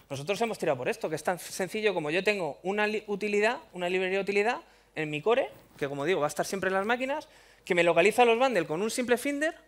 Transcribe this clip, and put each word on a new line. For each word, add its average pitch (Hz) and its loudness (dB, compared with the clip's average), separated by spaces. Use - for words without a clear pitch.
Nosotros 151 -4
hemos 220 -2
tirado 156 0
por 131 -4
esto, 220 -4
que 156 -4
es - -6
tan 180 -2
sencillo 208 -4
como 156 -2
yo 180 0
tengo 190 -2
una 208 0
li-, 214 -4
utilidad, 208 0
una 180 -4
librería 185 0
de 196 0
utilidad 202 0
en 156 -4
mi 151 -4
core, 240 2
que 143 -2
como 139 -6
digo, 170 0
va 147 2
a 147 -8
estar 170 -2
siempre 190 -4
en 185 0
las 196 0
máquinas, 262 -2
que - 0
me 170 6
localiza 175 6
los 226 6
bundles 226 2
con 156 -2
un 220 -2
simple 240 0
finder 285 -4